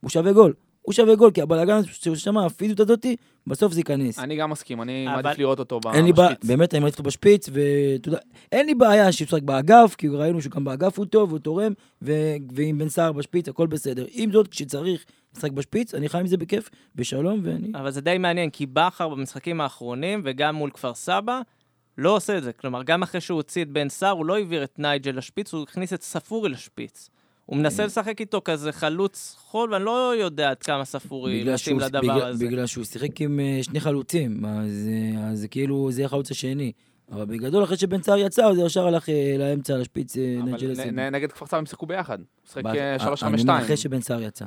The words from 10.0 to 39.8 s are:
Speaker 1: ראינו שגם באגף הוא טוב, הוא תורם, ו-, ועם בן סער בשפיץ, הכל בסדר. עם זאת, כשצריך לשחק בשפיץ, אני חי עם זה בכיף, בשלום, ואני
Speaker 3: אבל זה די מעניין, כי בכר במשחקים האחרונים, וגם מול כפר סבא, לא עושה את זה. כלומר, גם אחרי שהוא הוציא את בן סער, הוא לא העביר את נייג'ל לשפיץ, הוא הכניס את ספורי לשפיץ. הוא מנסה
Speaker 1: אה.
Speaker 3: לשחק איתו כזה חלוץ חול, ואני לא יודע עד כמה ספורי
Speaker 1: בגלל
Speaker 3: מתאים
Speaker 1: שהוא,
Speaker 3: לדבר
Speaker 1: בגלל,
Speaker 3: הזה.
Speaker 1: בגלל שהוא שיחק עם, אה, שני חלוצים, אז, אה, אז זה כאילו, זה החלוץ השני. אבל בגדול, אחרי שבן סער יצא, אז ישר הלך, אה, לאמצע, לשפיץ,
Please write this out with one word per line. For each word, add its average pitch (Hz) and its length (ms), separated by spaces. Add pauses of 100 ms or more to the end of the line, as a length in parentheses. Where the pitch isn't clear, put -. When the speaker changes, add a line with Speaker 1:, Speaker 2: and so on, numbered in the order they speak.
Speaker 1:
ראינו 151 340
שגם 139 220
באגף 139 340
הוא 202 80
טוב, 208 260
הוא 156 80
תורם, 190 340 (280)
ו-, 127 100 (420)
ועם 147 240
בן 151 120
סער 165 220
בשפיץ, 151 380
הכל 165 180
בסדר. 135 440
עם 220 200
זאת, 208 160
כשצריך 151 580 (300)
לשחק 151 160
בשפיץ, 143 420
אני 147 160
חי 165 80
עם 185 100
זה 180 100
בכיף, 202 320 (260)
בשלום, 151 480
ואני 170 320
Speaker 3:
אבל 139 160
זה 139 100
די 175 180
מעניין, 175 300
כי 143 160
בכר 160 440
במשחקים 143 520
האחרונים, 139 640
וגם 143 320
מול 147 140
כפר 127 240
סבא, 208 480 (560)
לא 170 180
עושה 202 220
את 156 60
זה. 120 100
כלומר, 127 300
גם 165 200
אחרי 180 180
שהוא - 140
הוציא 160 280
את 147 60
בן 143 200
סער, 190 220
הוא 165 140
לא 180 100
העביר 170 280
את - 160
נייג'ל 143 380
לשפיץ, - 360
הוא 160 100
הכניס 180 300
את 180 100
ספורי 208 460
לשפיץ. - 600 (360)
הוא - 120
מנסה 151 240
Speaker 1:
אה. 208 60
Speaker 3:
לשחק 208 320
איתו 208 260
כזה 151 260
חלוץ 160 680
חול, 220 340
ואני 190 120
לא 247 340
יודע 151 300
עד 131 140
כמה 139 220
ספורי 131 460 (100)
Speaker 1:
בגלל 127 120
Speaker 3:
מתאים 127 40
Speaker 1:
שהוא, 139 240
Speaker 3:
לדבר 135 200
Speaker 1:
בגלל, 135 200
Speaker 3:
הזה. 120 240
Speaker 1:
בגלל 123 200
שהוא 120 200
שיחק 139 360
עם, 143 180
אה, 139 240
שני 143 160
חלוצים, 139 640
אז, 107 440 (280)
אה, 107 120
אז 110 100
זה 104 80
כאילו, 135 440
זה 127 140
החלוץ 139 260
השני. 135 400 (400)
אבל 104 140
בגדול, 123 380
אחרי 180 140
שבן 185 240
סער 202 160
יצא, 202 300
אז 190 100
ישר 175 300
הלך, 165 220
אה, 139 300
לאמצע, 139 380
לשפיץ, 123 400